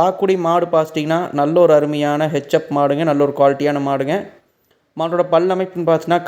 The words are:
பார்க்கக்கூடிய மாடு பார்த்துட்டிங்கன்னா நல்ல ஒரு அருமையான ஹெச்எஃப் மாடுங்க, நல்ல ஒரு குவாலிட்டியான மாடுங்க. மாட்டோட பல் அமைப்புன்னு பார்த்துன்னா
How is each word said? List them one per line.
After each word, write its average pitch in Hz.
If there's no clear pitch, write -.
பார்க்கக்கூடிய 185
மாடு 170
பார்த்துட்டிங்கன்னா 156
நல்ல 156
ஒரு 156
அருமையான 147
ஹெச்எஃப் 151
மாடுங்க, 143
நல்ல 143
ஒரு 139
குவாலிட்டியான 139
மாடுங்க. 139
மாட்டோட 170
பல் 175
அமைப்புன்னு 175
பார்த்துன்னா 165